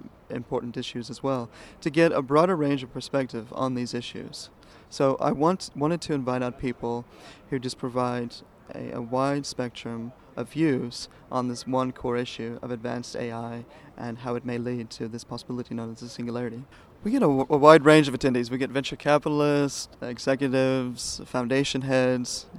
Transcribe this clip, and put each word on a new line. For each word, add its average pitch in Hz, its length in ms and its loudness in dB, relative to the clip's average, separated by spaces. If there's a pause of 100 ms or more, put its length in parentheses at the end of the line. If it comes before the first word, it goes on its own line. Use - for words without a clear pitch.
(300)
important 120 460 -6
issues 123 340 -8
as - 140 -12
well, 131 260 -2 (300)
to 165 100 -2
get 165 220 6
a 143 100 2
broader 156 360 4
range 143 260 0
of 123 80 -12
perspective 123 640 -4
on 127 200 0
these 123 200 -4
issues. - 560 -10 (400)
So 135 320 2
I 143 100 4
want, 160 460 0
wanted 160 240 0
to 160 120 -4
invite 127 300 -2
out 123 160 -6
people 120 460 -4 (440)
who 139 80 -2
just 123 200 -6
provide 123 580 -4 (400)
a, 123 160 -10
a 127 100 -8
wide 135 440 -2
spectrum 117 680 -8 (240)
of 120 140 -6
views 127 580 0 (240)
on 127 160 -2
this 120 180 -6
one 127 280 0
core 120 240 -4
issue 120 440 -6
of 127 100 -8
advanced 120 440 -6
A 120 160 -6
I 117 320 -8 (320)
and 117 220 -8
how 120 180 -4
it 120 80 -6
may 123 140 -4
lead 120 320 -4
to - 180 -8
this 117 160 -10
possibility 123 500 -8
known 113 200 -6
as 110 80 -16
the 120 80 -14
singularity. 120 560 -6 (400)
We 208 60 -2
get 262 120 4
a, 175 40 6
w-, 135 220 4
a 151 80 4
wide 147 280 12
range 151 240 10
of 123 40 -2
attendees. 123 380 0
We 131 60 -2
get 135 140 -2
venture 135 260 -4
capitalists, 147 880 2 (140)
executives, 131 1200 0
foundation 131 600 0
heads, 127 640 0 (120)